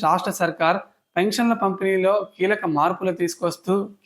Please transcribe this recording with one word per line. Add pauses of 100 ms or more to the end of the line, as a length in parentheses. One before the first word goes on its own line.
రాష్ట్ర
సర్కార్ (380)
పెన్షన్ల
పంపిణీలో (240)
కీలక (140)
మార్పులు
తీసుకొస్తూ (320)